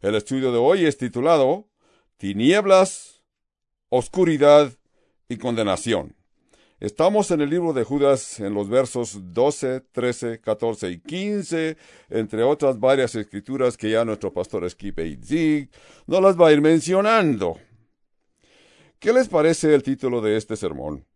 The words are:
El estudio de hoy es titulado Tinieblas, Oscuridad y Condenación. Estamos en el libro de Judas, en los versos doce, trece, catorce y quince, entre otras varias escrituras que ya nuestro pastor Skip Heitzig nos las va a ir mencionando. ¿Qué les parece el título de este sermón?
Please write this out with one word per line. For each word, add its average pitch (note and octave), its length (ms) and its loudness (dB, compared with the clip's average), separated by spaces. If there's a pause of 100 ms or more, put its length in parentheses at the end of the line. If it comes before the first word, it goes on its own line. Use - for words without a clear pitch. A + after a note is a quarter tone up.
El G#2 160 -2
estudio C3 340 -2
de A#2 80 0
hoy E3 280 2
es D3 120 -2
titulado C#3+ 680 0 (480)
Tinieblas, F#3+ 1040 2 (680)
Oscuridad D3 840 4 (560)
y B2 80 -8
Condenación. G#2+ 800 -4 (640)
Estamos F#3+ 500 -2
en E3 100 0
el C#3+ 80 -2
libro E3 240 -2
de B2+ 100 -2
Judas, C#3 580 0
en G2+ 120 -8
los G#2 160 -4
versos A2 640 -4
doce, C3 480 -2
trece, A#2+ 600 -6
catorce G#2+ 500 -4
y F2 80 -12
quince, E3 800 -6 (320)
entre A2 320 -4
otras C3+ 360 0
varias C3 360 0
escrituras A#2+ 640 -6
que G#2+ 120 -4
ya A2+ 140 2
nuestro G#2 300 -6
pastor F2+ 340 -6
Skip G2 300 -12
Heitzig C#3 720 -4 (360)
nos F#3 140 0
las F#3+ 180 4
va E3+ 100 8
a D3+ 40 10
ir D3 80 6
mencionando. D#3+ 1000 2 (1400)
¿Qué G#3+ 160 0
les B3+ 140 2
parece D#3 460 2
el C#3 80 4
título C3 380 -4
de G#2+ 160 0
este A2 200 -6
sermón? D2+ 600 -10